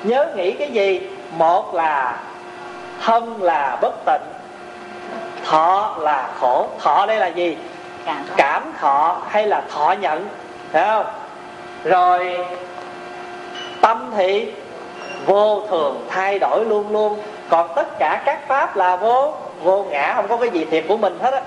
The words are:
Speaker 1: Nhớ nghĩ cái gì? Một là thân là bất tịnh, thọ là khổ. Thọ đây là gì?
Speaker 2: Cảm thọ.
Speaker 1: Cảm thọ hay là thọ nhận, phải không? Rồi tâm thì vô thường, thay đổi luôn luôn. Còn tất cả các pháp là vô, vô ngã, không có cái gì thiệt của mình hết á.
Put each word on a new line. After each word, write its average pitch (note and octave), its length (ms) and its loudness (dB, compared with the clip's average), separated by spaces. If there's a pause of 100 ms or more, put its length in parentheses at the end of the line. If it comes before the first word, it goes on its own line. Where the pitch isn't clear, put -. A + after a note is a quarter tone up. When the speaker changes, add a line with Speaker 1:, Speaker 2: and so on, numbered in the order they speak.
Speaker 1:
Nhớ B3+ 320 4
nghĩ F#3+ 160 0
cái C#4+ 200 -4
gì? G3 300 2 (360)
Một F3 380 4
là C#3+ 440 0 (880)
thân A3+ 380 2
là C#3+ 380 2
bất - 240 -2
tịnh, D3+ 160 2 (1200)
thọ F3+ 540 4
là C#3+ 300 0 (100)
khổ. C#3+ 280 2 (120)
Thọ D#3+ 260 4
đây A3 120 0
là G3 100 2
gì? E3+ 300 -2 (480)
Speaker 2:
Cảm D3 220 -6
thọ. - 100 -10
Speaker 1:
Cảm F3+ 440 2
thọ D3+ 480 4
hay G#3+ 180 2
là E3 140 2 (120)
thọ D#3 280 4
nhận, E3+ 260 -2 (440)
phải D#3+ 140 4
không? G#3+ 200 2 (800)
Rồi F3+ 600 4 (1400)
tâm A#3+ 360 4
thì G3+ 300 2 (800)
vô G3+ 440 4
thường, C#3 400 -2
thay F#3+ 300 -2
đổi D#3+ 260 2
luôn G#3 260 0
luôn. G#3+ 280 0 (300)
Còn E3+ 260 4
tất C#4 240 -2
cả E3 260 0
các D4+ 220 -2
pháp C#4 280 0
là F3+ 200 4
vô, B3 380 2 (280)
vô F#3+ 220 4
ngã, D#3 320 0
không G3+ 120 0
có A3+ 100 0
cái A#3 120 2
gì E3+ 220 0
thiệt D#3+ 160 2
của G3+ 100 2
mình F#3 240 0
hết B3 120 2
á. C4 140 0